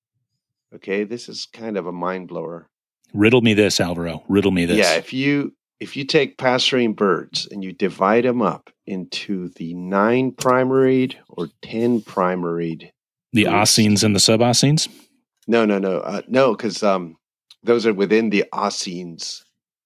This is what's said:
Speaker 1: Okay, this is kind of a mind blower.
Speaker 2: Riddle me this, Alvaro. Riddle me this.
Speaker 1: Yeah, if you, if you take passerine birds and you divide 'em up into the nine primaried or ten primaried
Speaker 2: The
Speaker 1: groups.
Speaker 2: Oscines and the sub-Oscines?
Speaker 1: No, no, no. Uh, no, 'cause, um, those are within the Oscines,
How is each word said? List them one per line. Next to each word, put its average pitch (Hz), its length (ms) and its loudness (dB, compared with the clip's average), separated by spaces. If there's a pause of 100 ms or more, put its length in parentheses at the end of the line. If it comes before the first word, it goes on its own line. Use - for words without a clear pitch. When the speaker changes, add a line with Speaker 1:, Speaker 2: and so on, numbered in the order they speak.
(760)
Speaker 1:
Okay, 101 280 -2
this 113 260 -10
is - 160 -12
kind 113 320 -10
of 85 80 -6
a 87 60 -8
mind 90 360 -6
blower. 85 400 -12 (460)
Speaker 2:
Riddle 113 280 4
me 113 120 4
this, 101 260 4
Alvaro. 85 480 -4
Riddle 98 240 4
me 87 140 0
this. 85 120 2
Speaker 1:
Yeah, 87 180 4
if - 180 -6
you, 139 400 -2 (260)
if - 160 -12
you 135 100 -8
take 139 320 0
passerine 123 580 2
birds 90 560 -2
and 101 120 -10
you 92 100 -10
divide 104 520 0
'em 123 160 0
up 90 300 -4 (160)
into 92 640 -8
the 85 260 -12
nine 104 560 0
primaried 131 840 0 (100)
or - 220 -10 (120)
ten 117 400 -2
primaried 87 920 -4 (420)
Speaker 2:
The 104 100 2
Speaker 1:
groups. 98 120 0 (220)
Speaker 2:
Oscines 107 260 4
and 107 120 2
the 95 40 2
sub-Oscines? 120 680 4 (580)
Speaker 1:
No, 113 200 2
no, 104 120 2
no. 95 220 -2
Uh, - 300 -8
no, 127 260 2
'cause, 104 280 -6
um, 92 340 -2 (440)
those 117 240 2
are 110 80 2
within 104 360 2
the 98 240 0
Oscines, 90 920 -8 (420)